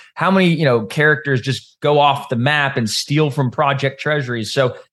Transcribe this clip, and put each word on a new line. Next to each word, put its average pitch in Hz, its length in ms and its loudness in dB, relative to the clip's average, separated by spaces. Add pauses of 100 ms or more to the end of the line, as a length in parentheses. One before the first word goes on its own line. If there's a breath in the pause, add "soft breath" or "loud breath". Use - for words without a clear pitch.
(140 loud breath)
how 170 160 -2
many, 190 200 4
you 160 140 0
know, 120 220 2
characters 147 560 0
just - 380 -6
go 147 200 2
off 139 300 2
the - 60 -4
map 139 420 0
and 113 100 -2
steal 147 440 -2
from 131 180 0
project 139 500 -2
treasuries? 123 540 -4
So 127 240 0 (160 loud breath)